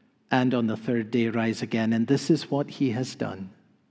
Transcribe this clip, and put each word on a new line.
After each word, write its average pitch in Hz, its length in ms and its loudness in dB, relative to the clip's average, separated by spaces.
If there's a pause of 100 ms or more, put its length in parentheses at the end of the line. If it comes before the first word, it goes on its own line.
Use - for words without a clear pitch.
(320)
and 127 220 4
on 120 140 2
the 107 100 -2
third 117 340 -2
day 120 160 2
rise 113 340 0
again. 113 320 0
And 113 140 2
this 139 220 2
is 156 200 2
what 143 200 -2
he 135 220 -2
has 123 240 -4
done. 98 360 -6 (400)